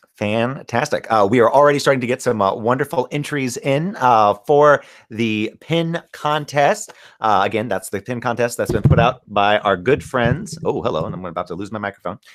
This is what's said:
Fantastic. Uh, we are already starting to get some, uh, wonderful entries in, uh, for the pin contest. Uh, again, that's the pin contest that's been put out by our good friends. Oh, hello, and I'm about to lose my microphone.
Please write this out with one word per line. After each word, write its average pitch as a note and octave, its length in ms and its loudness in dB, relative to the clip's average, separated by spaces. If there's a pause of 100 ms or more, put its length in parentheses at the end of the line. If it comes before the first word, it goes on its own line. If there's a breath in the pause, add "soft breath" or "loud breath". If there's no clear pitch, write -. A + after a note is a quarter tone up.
(160)
Fantastic. A#2 960 -4
Uh, G#2 180 4
we B2 100 4
are A2+ 120 6
already D3 260 4
starting C3+ 220 2
to B2 60 -4
get B2 160 -4
some, A2+ 180 -2
uh, G2 140 2
wonderful B2+ 560 -2
entries C#3 480 -4
in, D3+ 380 -2
uh, A2+ 360 4 (140)
for C#3+ 360 6 (280 loud breath)
the A2 500 -2
pin E3 420 -4 (100)
contest. D3+ 800 -2 (260 loud breath)
Uh, G#2+ 240 2
again, G#2 240 -4
that's - 220 -6
the G2 100 -6
pin A#2+ 220 -8
contest A#2+ 340 -2
that's G#2 160 -4
been G#2+ 100 -2
put C#3 160 4
out A#2+ 280 2
by G#2 320 2
our G2+ 180 2
good F#2 260 -2
friends. A#2+ 640 -4
Oh, - 160 -2
hello, E2+ 240 -4
and G2 100 -8
I'm F2+ 120 -12
about F2 220 -8
to F2 60 -10
lose G2 160 -12
my A2 80 -10
microphone. G2 400 -10 (160 loud breath)